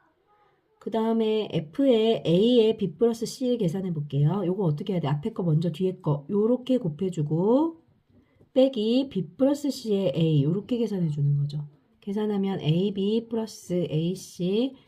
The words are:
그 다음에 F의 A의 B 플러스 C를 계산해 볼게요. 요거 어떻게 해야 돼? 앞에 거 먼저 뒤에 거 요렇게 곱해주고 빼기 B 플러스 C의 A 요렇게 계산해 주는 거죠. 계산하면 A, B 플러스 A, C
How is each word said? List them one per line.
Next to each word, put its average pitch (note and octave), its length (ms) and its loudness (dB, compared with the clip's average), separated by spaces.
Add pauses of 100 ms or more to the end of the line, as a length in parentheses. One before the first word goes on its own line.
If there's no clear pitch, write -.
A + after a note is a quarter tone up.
(800)
그 G#3+ 120 -10
다음에 A3 600 0
F의 A3+ 760 2
A의 A3 480 6
B F#3 220 -4
플러스 A#3 280 0
C를 B3 320 -2
계산해 F#3 360 -2
볼게요. D3+ 520 0
요거 F#3 200 0
어떻게 D#3+ 260 -2
해야 F3+ 80 0
돼? D3 80 -2
앞에 D3 240 -2
거 A3 100 -8
먼저 E3 300 0
뒤에 F#3 300 -4
거 C#3+ 280 -2
요렇게 A#3+ 500 0
곱해주고 F#3 1040 0 (720)
빼기 C4 540 2
B - 300 -6
플러스 C#4+ 340 0
C의 G3 420 -2
A D#3+ 300 4
요렇게 G3+ 360 -2
계산해 G3+ 280 -2
주는 C#3+ 300 0
거죠. C#3+ 280 -4 (360)
계산하면 G3+ 580 -2
A, F3+ 340 0
B G#3 360 -2
플러스 G3 600 -6
A, E3 240 -2
C G3+ 600 -4 (120)